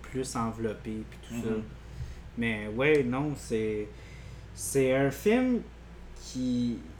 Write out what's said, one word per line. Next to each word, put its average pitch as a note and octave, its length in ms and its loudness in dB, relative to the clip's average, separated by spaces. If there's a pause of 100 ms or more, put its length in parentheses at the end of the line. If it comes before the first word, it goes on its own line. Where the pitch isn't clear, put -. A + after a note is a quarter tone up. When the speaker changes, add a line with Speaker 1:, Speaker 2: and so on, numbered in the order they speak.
Speaker 1:
plus C3 320 -4
enveloppé, A2 720 -2
puis - 180 -14
tout A2+ 160 -8
ça. A2+ 120 0
Speaker 2:
Mhm. - 80 -2 (720)
Speaker 1:
Mais A2 380 0
ouais, C#3+ 280 8
non, C3+ 320 2
c'est, G#2+ 520 0 (640)
c'est C3 420 4
un C#3 160 6
film B3 500 4 (640)
qui B2 560 0 (200)